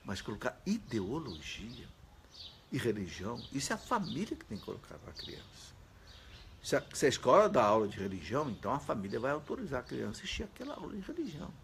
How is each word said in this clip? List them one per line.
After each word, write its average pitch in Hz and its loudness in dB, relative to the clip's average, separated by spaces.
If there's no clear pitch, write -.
Mas 98 -4
colocar - -4
ideologia 147 -4
e 139 0
religião, 101 0
isso 139 0
é - 2
a 214 -2
família 214 0
que - -10
tem - -6
que - -10
colocar - -10
para - -14
a - -14
criança. - -14
Se - 2
a, - 4
se 156 4
a - 10
escola 156 8
dá 120 8
aula 104 8
de 101 -6
religião, 95 -2
então 101 -2
a 143 2
família 117 -2
vai 131 2
autorizar 151 -2
a - -12
criança 117 -4
a 113 -8
assistir 226 -4
aquela 254 -10
aula - -8
de 202 -6
religião 262 -6